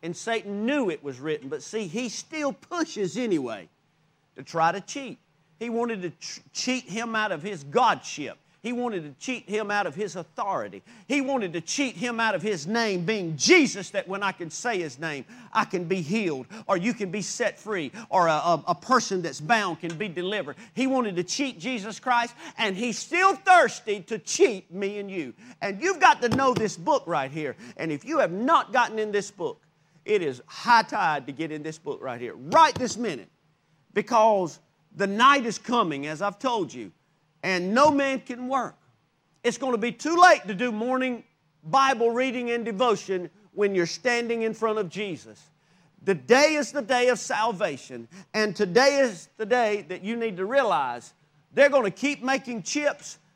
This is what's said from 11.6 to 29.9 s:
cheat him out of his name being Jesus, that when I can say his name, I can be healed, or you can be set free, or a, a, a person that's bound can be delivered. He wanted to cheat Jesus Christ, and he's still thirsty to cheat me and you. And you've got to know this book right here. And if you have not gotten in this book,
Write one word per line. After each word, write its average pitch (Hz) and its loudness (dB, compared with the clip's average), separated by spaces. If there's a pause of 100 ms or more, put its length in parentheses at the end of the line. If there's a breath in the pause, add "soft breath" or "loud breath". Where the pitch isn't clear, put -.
cheat 254 -4
him 233 -4
out 226 0
of 160 -2
his 180 -4
name 208 0
being 175 -2
Jesus, 202 4
that 190 -6
when 196 -6
I 196 0
can 170 -8
say 220 -4
his 135 -8
name, 147 -8 (280 loud breath)
I 220 2
can 190 -4
be 185 -2
healed, 160 -2 (200 loud breath)
or 202 2
you 190 -2
can 196 -6
be 190 -6
set - -4
free, 185 -6 (160 loud breath)
or 180 4
a, 165 4
a, 156 0
a 175 2
person 208 0
that's 143 -8
bound 185 0
can 165 -8
be 208 -6
delivered. 180 -6 (180 loud breath)
He 262 0
wanted 240 0
to 175 -2
cheat 247 -4
Jesus 214 -8
Christ, 240 0 (220 loud breath)
and 208 0
he's 233 -2
still 381 4
thirsty 294 4
to 220 -6
cheat 214 2
me 202 -4
and 202 -8
you. 160 -8 (260 loud breath)
And 196 -4
you've 349 0
got 330 8
to 240 2
know 262 4
this 208 -2
book 262 0
right 143 -2
here. 147 -6 (200 loud breath)
And 160 -4
if 143 -6
you 320 -4
have 185 2
not 240 2
gotten 220 0
in 214 -4
this 202 -2
book, - -8 (440 soft breath)